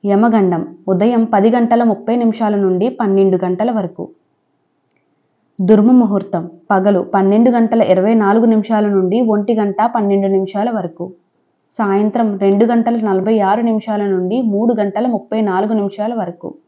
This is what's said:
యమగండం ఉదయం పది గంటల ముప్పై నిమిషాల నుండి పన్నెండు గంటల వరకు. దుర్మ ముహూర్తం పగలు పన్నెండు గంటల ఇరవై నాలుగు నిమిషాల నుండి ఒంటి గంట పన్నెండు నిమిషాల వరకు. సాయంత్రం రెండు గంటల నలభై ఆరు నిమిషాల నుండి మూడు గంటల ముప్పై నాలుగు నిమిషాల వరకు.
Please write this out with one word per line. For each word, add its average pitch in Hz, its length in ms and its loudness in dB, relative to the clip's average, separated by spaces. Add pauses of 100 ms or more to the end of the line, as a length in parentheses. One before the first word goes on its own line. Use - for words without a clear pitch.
యమగండం 202 720 2 (100)
ఉదయం 220 360 2
పది 220 280 2
గంటల 240 320 2
ముప్పై 226 320 0
నిమిషాల 226 400 0
నుండి 190 340 0
పన్నెండు 196 560 2
గంటల 185 260 -2
వరకు. 196 380 -6 (1500)
దుర్మ 208 300 4
ముహూర్తం 196 600 0 (200)
పగలు 190 280 2
పన్నెండు 202 500 2
గంటల 233 320 2
ఇరవై 190 320 0
నాలుగు 220 320 2
నిమిషాల 220 420 0
నుండి 196 340 0
ఒంటి 220 340 0
గంట 202 200 -2 (100)
పన్నెండు 202 420 0
నిమిషాల 196 420 -2
వరకు. 180 440 -8 (580)
సాయంత్రం 208 640 -2
రెండు 196 280 2
గంటల 233 300 0
నలభై 214 440 0
ఆరు 202 220 0
నిమిషాల 214 440 -2
నుండి 190 360 -2
మూడు 226 320 0
గంటల 208 340 -2
ముప్పై 220 340 -4
నాలుగు 208 320 -2
నిమిషాల 208 400 -4
వరకు. 175 400 -8 (140)